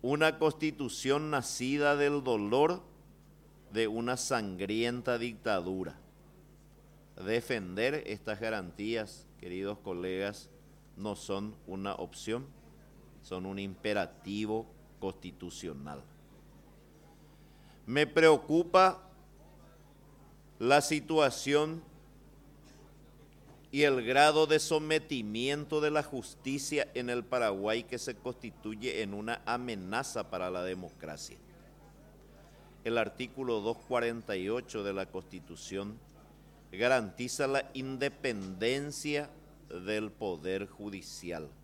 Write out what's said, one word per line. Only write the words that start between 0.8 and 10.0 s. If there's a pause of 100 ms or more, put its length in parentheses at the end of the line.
nacida
del
dolor (880)
de
una
sangrienta
dictadura. (1200)
Defender
estas
garantías, (140)
queridos
colegas, (480)